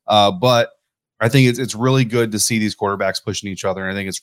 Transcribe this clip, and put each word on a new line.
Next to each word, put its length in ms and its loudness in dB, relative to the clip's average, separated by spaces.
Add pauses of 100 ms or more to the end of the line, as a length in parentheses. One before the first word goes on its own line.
Uh, 240 4
but 380 2 (500)
I 80 2
think 220 4
it's, 100 -2
it's 160 -6
really 300 0
good 260 -2
to 80 -4
see 180 0
these 180 -2
quarterbacks 460 -4
pushing 300 -8
each 140 -8
other, 180 -4
and 80 -4
I 80 -4
think 80 -6
it's, 160 -8